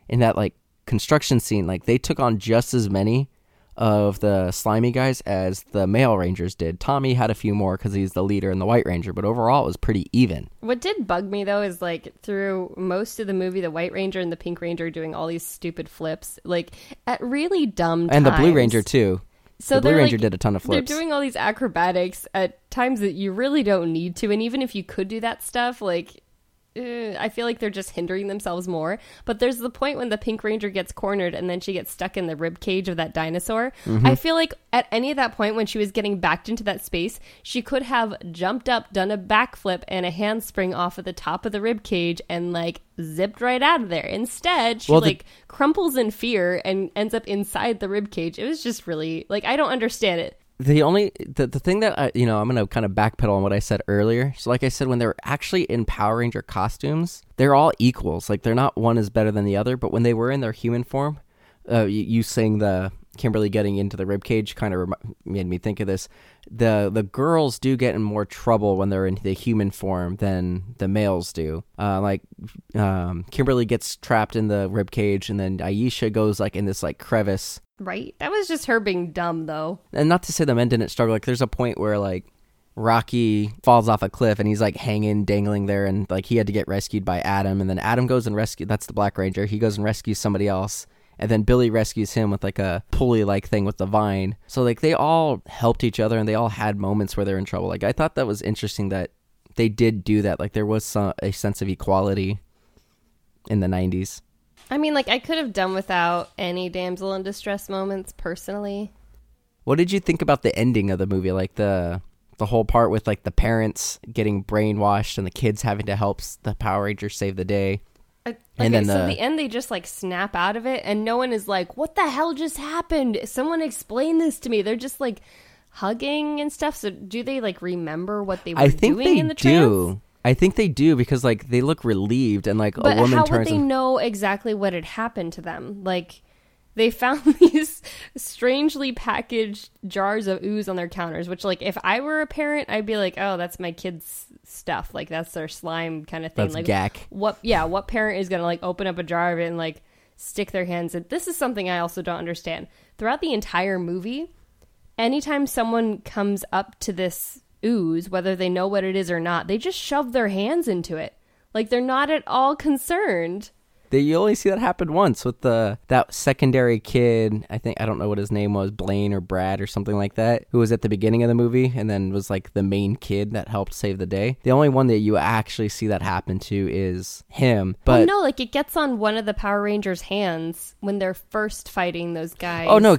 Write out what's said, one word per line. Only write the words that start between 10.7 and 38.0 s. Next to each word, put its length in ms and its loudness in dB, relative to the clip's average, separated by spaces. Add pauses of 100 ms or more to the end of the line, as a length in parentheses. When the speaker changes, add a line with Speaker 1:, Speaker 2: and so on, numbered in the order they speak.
Speaker 2:
did 240 -4
bug 240 -2
me, 140 -4
though, 180 -2
is, 220 -6
like, 300 -6 (100)
through 540 -4
most 420 -4
of 80 -6
the 60 -4
movie, 280 -2
the 100 -4
White 200 -4
Ranger 280 -4
and 120 -2
the 60 -6
Pink 220 -8
Ranger 300 -6
doing 240 -8
all 140 -6
these 180 -8
stupid 420 -10
flips, 560 -10
like, 280 -4 (340)
at 160 -2
really 460 0
dumb 440 0
Speaker 1:
And 140 8
the 60 8
Blue 140 6
Speaker 2:
times. 100 8
Speaker 1:
Ranger, 260 4
too. 400 2 (380)
Speaker 2:
So 160 0
Speaker 1:
The 60 4
Blue 100 4
Speaker 2:
they're, 80 6
Speaker 1:
Ranger 180 6
Speaker 2:
like, 40 -4
Speaker 1:
did 120 2
a 40 -4
ton 200 2
of 60 -6
flips. 260 0
Speaker 2:
they're 80 -4
doing 160 -2
all 80 0
these 160 -4
acrobatics 960 -2
at 360 -4
times 300 0
that 140 -2
you 180 -4
really 320 0
don't 300 2
need 240 -4
to, 120 -2
and 120 0
even 200 -2
if 140 -4
you 80 -6
could 240 -6
do 140 -8
that 200 -6
stuff, 400 -4
like, 380 -4 (560)
uh, 440 -8
I 100 -4
feel 160 -6
like 140 -4
they're 100 -4
just 220 -8
hindering 340 -6
themselves 420 -6
more. 300 -4 (280)
But 120 -4
there's 220 0
the 100 -6
point 300 -4
when 100 -4
the 80 0
Pink 260 -6
Ranger 280 -2
gets 200 -6
cornered 440 -2
and 120 -6
then 120 -4
she 120 -6
gets 200 -8
stuck 260 -8
in 80 -2
the 100 -6
rib 260 -6
cage 280 -2
of 80 -4
that 160 -4
dinosaur. 600 -4 (120)
Speaker 1:
Mm-hmm. 220 4
Speaker 2:
I 80 6
feel 180 0
like 220 0 (160)
at 200 2
any 200 0
of 60 -4
that 200 -2
point 180 0
when 120 0
she 100 -6
was 140 0
getting 280 -2
backed 300 0
into 140 -6
that 200 -4
space, 360 -6 (240)
she 180 -4
could 220 -2
have 320 -2 (160)